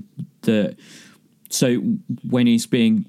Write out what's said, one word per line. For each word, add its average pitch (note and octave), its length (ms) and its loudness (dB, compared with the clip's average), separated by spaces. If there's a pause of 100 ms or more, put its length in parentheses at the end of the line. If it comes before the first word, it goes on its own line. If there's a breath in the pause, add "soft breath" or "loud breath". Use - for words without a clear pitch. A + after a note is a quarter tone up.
(420)
that, A2 340 0 (760 loud breath)
so B2 280 0 (520)
when B2 160 2
he's A#2 220 2
being A2+ 420 2